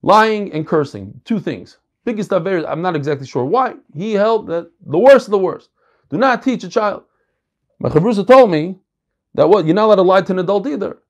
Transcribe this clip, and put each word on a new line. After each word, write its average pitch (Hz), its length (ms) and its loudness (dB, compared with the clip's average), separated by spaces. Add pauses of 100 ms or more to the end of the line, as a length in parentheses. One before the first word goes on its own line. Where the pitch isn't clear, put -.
Lying 208 520 0
and 156 140 -6
cursing, 113 580 -6
two 214 160 -4
things. 107 360 -12 (280)
Biggest 214 280 -6
aver, 180 340 -2
I'm 156 160 -6
not 180 140 -2
exactly 135 320 -6
sure 123 160 -4
why. 226 320 -2 (180)
He 208 200 -6
held 214 340 0
that 170 200 -8 (160)
the 143 140 -2
worst 247 300 6
of - 20 -4
the 208 80 0
worst. 180 320 -6 (400)
Do 147 80 -6
not 240 240 0
teach 247 220 -4
a 185 40 -12
child. 208 360 -4 (760)
My 123 120 -4
chavrusa 196 360 0
told 247 240 8
me 170 300 -4 (540)
that 151 140 2
what, 185 180 4
you're 160 100 2
not 214 80 2
allowed 214 100 4
to 190 80 2
lie 185 200 4
to 190 100 -6
an 185 80 -4
adult 190 260 -2
either. 277 320 -8 (120)